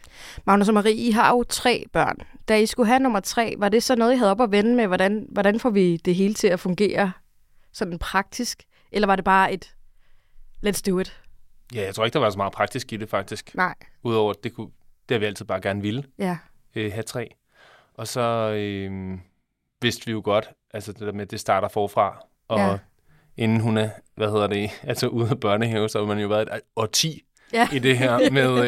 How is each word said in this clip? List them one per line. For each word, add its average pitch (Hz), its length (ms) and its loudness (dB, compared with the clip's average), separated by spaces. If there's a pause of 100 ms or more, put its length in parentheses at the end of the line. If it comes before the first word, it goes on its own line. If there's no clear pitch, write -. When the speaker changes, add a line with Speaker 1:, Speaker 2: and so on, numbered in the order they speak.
(460)
Speaker 1:
Magnus 202 220 6
og 226 60 4
Marie, 214 200 4
I 233 160 0
har 220 200 4
jo 247 180 2
tre - 440 0
børn. 156 240 0 (320)
Da 220 120 4
I 220 60 4
skulle 233 200 0
have 247 140 6
nummer 233 200 0
tre, - 380 -2
var 202 100 0
det 226 140 4
så 262 140 2
noget, 233 180 4
I - 20 2
havde 220 140 4
op 196 100 0
at 240 100 2
vende 208 260 4
med, 233 100 2
hvordan, 190 420 0
hvordan 202 320 2
får 254 100 0
vi 185 260 4
det 175 180 0
hele 196 200 2
til 214 140 2
at 180 120 2
fungere 185 520 0 (600)
sådan 175 260 -6
praktisk? - 640 -6 (300)
Eller 208 140 0
var 196 100 4
det 190 80 -4
bare 190 280 4
et, - 220 -10 (920)
"Let's 202 200 0
do 185 120 0
it"? - 220 -8 (540)
Speaker 2:
Ja, 110 100 -6
jeg 98 100 -6
tror 110 100 -2
ikke, 117 100 0
der 156 60 0
var 110 100 2
så 98 60 -4
meget 98 160 -2
praktisk - 400 -4
i 113 40 -6
det, 107 120 -10
faktisk. - 460 -8
Speaker 1:
Nej. 185 200 -2 (280)
Speaker 2:
Udover, 110 280 2
at 98 140 -6
det 110 100 -8
kunne, - 140 -12 (400)
det 127 60 0
har 117 40 2
vi 104 80 -2
altid 101 180 -8
bare 95 160 -4
gerne 101 220 -2
ville, 113 220 -4 (140)
Speaker 1:
Ja. 180 180 -4 (380)
Speaker 2:
øh, 107 180 -6
have 113 100 -6
tre. - 320 -10 (600)
Og 113 140 -10
så, 127 120 -4 (300)
øhm, 98 680 -6 (640)
vidste 117 240 -2
vi 117 60 -4
jo 107 120 -4
godt, 104 260 2 (240)
altså 104 180 -10
det - 80 -20
der 104 120 -6
med, 104 100 -8
at 95 80 -12
det 110 100 -10
starter 98 280 0
forfra. 101 580 -2 (220)
Og 110 100 0
Speaker 1:
Ja. 98 200 0 (580)
Speaker 2:
inden 113 240 2
hun 110 160 0
er, 107 120 0 (280)
hvad 107 140 -2
hedder 104 160 2
det, 101 320 -2
<laughs> - 40 -20
altså 123 240 -2
ude 117 240 -2
af 123 100 -2
børnehave, 107 480 0
så 107 100 -4
har 104 80 -2
man 104 120 -2
jo 104 100 -2
været 107 140 2 (120)
et 110 60 -8 (160)
årti 113 460 -2 (300)
Speaker 1:
Ja. 233 200 2
Speaker 2:
i 139 60 -2
det 127 200 4
her 127 260 2
Speaker 1:
<laughs> - 60 4
Speaker 2:
med, 127 380 4